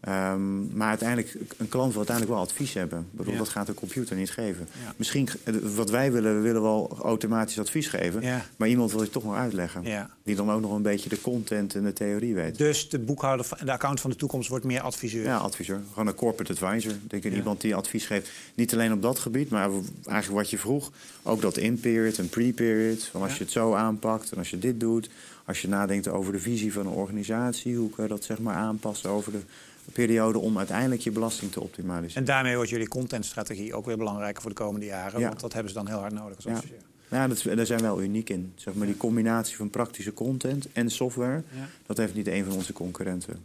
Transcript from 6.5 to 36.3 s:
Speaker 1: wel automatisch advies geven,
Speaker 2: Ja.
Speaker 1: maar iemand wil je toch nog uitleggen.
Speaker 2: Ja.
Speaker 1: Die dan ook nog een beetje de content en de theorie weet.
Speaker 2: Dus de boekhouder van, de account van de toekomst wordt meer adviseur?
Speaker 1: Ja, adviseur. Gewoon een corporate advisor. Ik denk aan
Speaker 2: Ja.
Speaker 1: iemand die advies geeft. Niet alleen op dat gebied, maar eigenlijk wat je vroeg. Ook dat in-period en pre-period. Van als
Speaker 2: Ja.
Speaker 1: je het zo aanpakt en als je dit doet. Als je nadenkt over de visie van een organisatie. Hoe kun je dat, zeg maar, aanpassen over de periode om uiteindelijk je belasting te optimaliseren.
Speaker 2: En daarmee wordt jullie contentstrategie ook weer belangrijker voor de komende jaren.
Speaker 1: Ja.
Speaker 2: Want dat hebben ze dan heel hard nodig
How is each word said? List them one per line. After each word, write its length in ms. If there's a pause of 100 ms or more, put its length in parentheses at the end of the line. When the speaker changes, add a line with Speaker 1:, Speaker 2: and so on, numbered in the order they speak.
Speaker 1:
wel 400
automatisch 560
advies 300
geven, 340
Speaker 2:
Ja. 220 (120)
Speaker 1:
maar 120
iemand 240
wil 100
je 80
toch 140
nog 100
uitleggen. 500
Speaker 2:
Ja. 260 (120)
Speaker 1:
Die 140
dan 140
ook 100
nog 140
een 80
beetje 260
de 120
content 540
en 100
de 80
theorie 420
weet. 240
Speaker 2:
Dus 300
de 100
boekhouder 480
van, 180
de 80
account 280
van 100
de 60
toekomst 320
wordt 160
meer 160
adviseur? 440
Speaker 1:
Ja, 120
adviseur. 440 (120)
Gewoon 160
een 60
corporate 380
advisor. 400
Ik 180
denk 140
aan 60
Speaker 2:
Ja. 60
Speaker 1:
iemand 240
die 140
advies 320
geeft. 240 (240)
Niet 180
alleen 200
op 100
dat 160
gebied, 320
maar 200 (340)
eigenlijk 360
wat 100
je 80
vroeg. 320 (320)
Ook 180
dat 160
in-period 640
en 100
pre-period. 760
Van 180
als 80
Speaker 2:
Ja. 60
Speaker 1:
je 60
het 100
zo 220
aanpakt 580
en 60
als 120
je 80
dit 220
doet. 300 (340)
Als 180
je 60
nadenkt 400
over 240
de 80
visie 320
van 140
een 60
organisatie. 840
Hoe 140
kun 120
je 60
dat, 160
zeg 140
maar, 160
aanpassen 560
over 220
de 80 (520)
periode 460
om 200
uiteindelijk 420
je 100
belasting 420
te 80
optimaliseren. 600
Speaker 2:
En 60
daarmee 260
wordt 160
jullie 180
contentstrategie 840
ook 120
weer 100
belangrijker 460
voor 80
de 60
komende 300
jaren. 340
Speaker 1:
Ja. 80
Speaker 2:
Want 120
dat 120
hebben 200
ze 60
dan 100
heel 100
hard 140
nodig 240